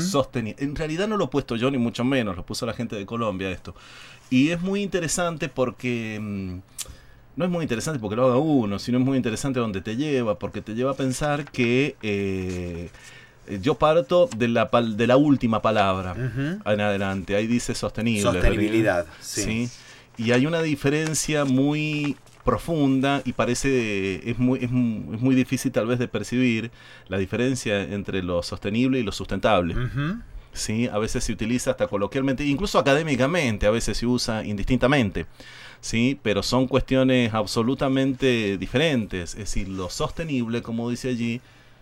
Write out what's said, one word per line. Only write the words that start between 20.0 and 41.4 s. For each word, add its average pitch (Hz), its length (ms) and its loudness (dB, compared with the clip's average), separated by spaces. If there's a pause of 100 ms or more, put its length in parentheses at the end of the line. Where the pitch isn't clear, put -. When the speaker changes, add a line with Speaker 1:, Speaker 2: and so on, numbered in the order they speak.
Speaker 1:
Y 117 160 2
hay 127 140 4
una 165 160 0
diferencia 151 840 0
muy 147 720 0 (280)
profunda 139 800 2
y 123 80 -4
parece, 113 960 0
es 107 80 -4
muy, 127 240 2
es 120 80 -2
mu-, 113 440 0
es 110 60 -6
muy 131 140 4
difícil 127 380 0
tal 110 140 0
vez 120 120 0
de 120 100 -2
percibir 117 600 0 (380)
la 90 100 0
diferencia 110 640 0
entre 98 400 -4
lo 87 200 0
sostenible 120 580 0
y - 20 0
lo 98 100 -2
sustentable. 98 640 0
Speaker 2:
Ujú. 143 460 -4 (320)
Speaker 1:
Sí, 113 360 -2
a 104 100 -2
veces 110 260 -2
se 113 80 -2
utiliza 117 400 -2
hasta - 140 0
coloquialmente, 131 580 -2
incluso 165 340 0
académicamente, 143 880 2
a 104 40 6
veces 110 280 2
se 117 80 -2
usa 117 380 0
indistintamente, 107 840 2 (540)
¿sí? 123 420 0
Pero 98 200 0
son 127 260 2
cuestiones 131 640 2
absolutamente 123 1200 0
diferentes. 104 760 -2
Es - 80 -12
decir, 98 280 -2
lo 92 220 -6
sostenible, 131 720 -4
como 117 280 -4
dice 120 180 -4
allí, 117 320 -2 (420)